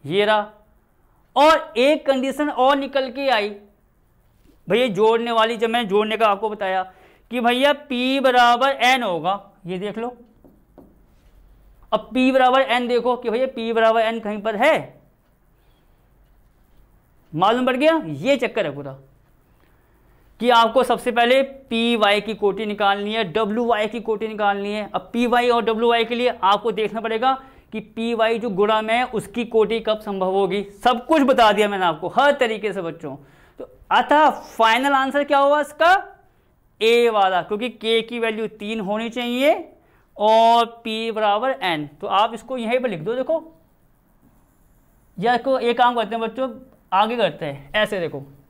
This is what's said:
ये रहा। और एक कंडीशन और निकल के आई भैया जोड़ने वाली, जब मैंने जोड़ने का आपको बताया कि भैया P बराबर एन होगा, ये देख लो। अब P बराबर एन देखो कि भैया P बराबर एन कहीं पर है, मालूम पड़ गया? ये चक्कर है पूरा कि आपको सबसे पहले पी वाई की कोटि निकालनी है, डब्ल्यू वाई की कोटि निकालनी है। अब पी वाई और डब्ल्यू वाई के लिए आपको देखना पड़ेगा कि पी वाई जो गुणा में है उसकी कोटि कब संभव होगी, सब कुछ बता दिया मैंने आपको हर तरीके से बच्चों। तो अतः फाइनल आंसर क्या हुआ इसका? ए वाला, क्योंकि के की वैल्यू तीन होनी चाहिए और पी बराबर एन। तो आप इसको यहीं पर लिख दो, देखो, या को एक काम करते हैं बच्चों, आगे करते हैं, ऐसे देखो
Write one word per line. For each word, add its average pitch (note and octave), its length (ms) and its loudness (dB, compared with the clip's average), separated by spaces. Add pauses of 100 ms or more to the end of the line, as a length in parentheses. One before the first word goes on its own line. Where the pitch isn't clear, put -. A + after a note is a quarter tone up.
ये F#3+ 200 0
रहा। G#3 240 0 (840)
और D#4 420 4
एक D4 280 2
कंडीशन C4+ 460 -2
और C4 260 2
निकल C4+ 340 -4
के C4+ 180 -4
आई G#3+ 200 0 (1160)
भैया A#3 220 2
जोड़ने A3+ 420 0
वाली, A3+ 260 2
जब A3+ 120 0
मैंने A#3 180 -2
जोड़ने G#3+ 300 0
का A3 100 2
आपको G#3 220 0
बताया F#3+ 340 -4 (480)
कि B3 100 -4
भैया B3 320 2
P C4 460 -2
बराबर B3 500 4
एन B3+ 340 0
होगा, F#3 480 -4 (160)
ये F#3 120 -8
देख G#3 180 -8
लो। A#3+ 180 -8 (1800)
अब G#3+ 220 -2
P B3+ 180 2
बराबर C4 300 4
एन B3 260 -2
देखो A#3+ 300 0
कि A#3+ 120 -6
भैया B3 180 0
P A#3 260 -6
बराबर A3+ 280 2
एन A3+ 180 -2
कहीं G#3 220 -8
पर G#3+ 160 -4
है, A3+ 400 0 (2250)
मालूम A3 320 2
पड़ B3+ 100 0
गया? D#4 300 2
ये D#3+ 320 0
चक्कर A3 280 -4
है C#3+ 80 -6
पूरा C#3 240 -14 (1400)
कि A#3+ 120 0
आपको A#3 340 4
सबसे A#3+ 260 -2
पहले A#3+ 300 4
पी A#3 560 -2
वाई G#3 240 2
की G#3 140 -8
कोटि G3+ 300 -2
निकालनी G3+ 480 -2
है, A3+ 120 -2
डब्ल्यू G#3+ 400 -2
वाई G#3+ 220 0
की A3+ 140 -8
कोटि G#3+ 260 -4
निकालनी G3+ 440 -2
है। G#3 180 -6
अब F#3 240 -8
पी A#3+ 140 0
वाई A#3+ 220 2
और A#3 140 2
डब्ल्यू A3+ 260 0
वाई A#3 160 2
के A#3+ 100 -6
लिए A#3+ 280 -2
आपको G#3 300 2
देखना A3 280 -4
पड़ेगा A3+ 320 0 (400)
कि A3 60 -8
पी A3+ 360 -6
वाई A3+ 240 0
जो A#3 120 -4
गुणा G#3 300 0
में A3 120 -2
है B3 120 0
उसकी A3+ 420 -6
कोटि A3 320 0
कब G#3+ 200 -4
संभव F#3+ 320 -4
होगी, G3 320 0 (200)
सब A#3+ 240 0
कुछ D#4 160 4
बता B3 280 6
दिया G#3 180 2
मैंने F#3+ 160 -2
आपको E3+ 240 -2
हर C#4 240 4
तरीके A3 400 -4
से G3 80 -6
बच्चों। D#3 340 -10 (440)
तो - 100 -16 (220)
अतः D4 380 4
फाइनल A#3+ 640 0
आंसर C4+ 300 0
क्या C#4+ 160 2
हुआ C#4+ 220 4
इसका? D#4+ 300 2 (880)
ए A#3 280 4
वाला, F#3+ 320 2
क्योंकि G#3+ 300 -6
के A3+ 320 -2
की A#3 160 -8
वैल्यू A3 300 -4
तीन G#3+ 320 -8
होनी G#3+ 280 -4
चाहिए B3 440 0 (640)
और A3+ 480 4 (180)
पी A3+ 280 -6
बराबर A3 520 0
एन। D3+ 300 -2
तो - 160 -12
आप A3 240 2
इसको C4 240 -10
यहीं A#3 220 -2
पर B3 100 -4
लिख E3+ 120 -6
दो, A3 140 -6
देखो, D4+ 280 -4 (1700)
या A#3 220 0
को C4 200 0
एक A#3 180 -2
काम B3 180 4
करते A3+ 200 -4
हैं A3+ 60 -4
बच्चों, A#3 280 -6 (440)
आगे G#3+ 240 2
करते E3+ 280 -2
हैं, C#3 300 -12
ऐसे G#3+ 240 -2
देखो C#3+ 240 -8 (260)